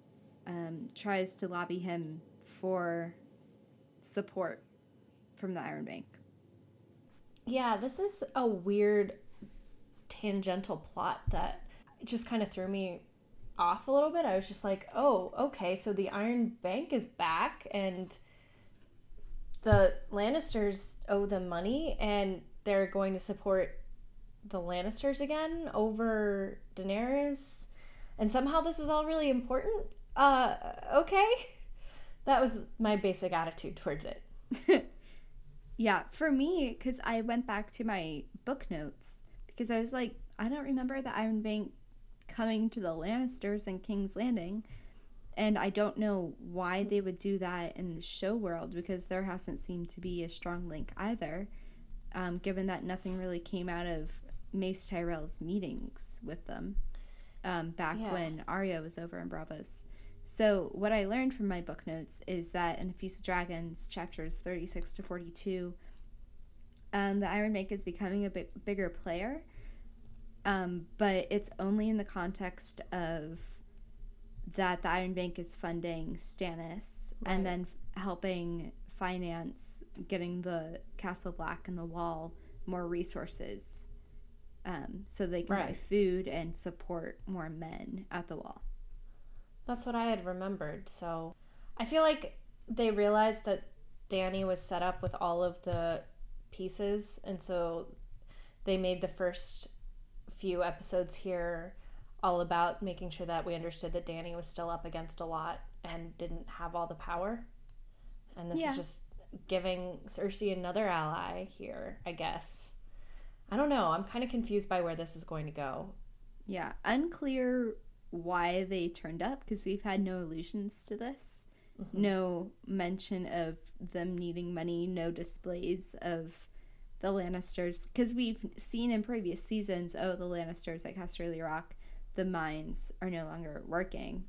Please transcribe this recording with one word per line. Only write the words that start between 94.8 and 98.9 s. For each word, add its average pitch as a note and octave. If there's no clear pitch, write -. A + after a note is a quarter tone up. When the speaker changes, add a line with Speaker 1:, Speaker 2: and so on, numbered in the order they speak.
Speaker 2:
up F#3
with F3+
all F3
of F3
the E3+
pieces, G3+
and F#3+
so F3
they F#3+
made F#3